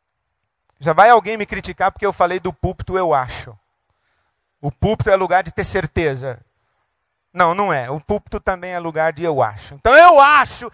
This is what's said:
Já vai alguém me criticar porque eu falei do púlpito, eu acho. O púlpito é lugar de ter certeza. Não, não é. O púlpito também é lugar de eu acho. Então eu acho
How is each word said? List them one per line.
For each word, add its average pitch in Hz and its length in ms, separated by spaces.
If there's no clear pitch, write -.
Já 151 140
vai 202 160
alguém 220 260
me 208 80
criticar 190 480
porque - 140
eu 196 60
falei 180 280
do 170 120
púlpito, 180 440
eu 175 160
acho. 123 440
O 160 120
púlpito 214 380
é 196 40
lugar 185 280
de 185 100
ter 196 120
certeza. 143 760
Não, 175 220
não 196 160
é. 131 200
O 151 100
púlpito 208 400
também 180 320
é 180 60
lugar 160 340
de 151 100
eu 151 200
acho. 107 320
Então 226 200
eu 330 240
acho 277 560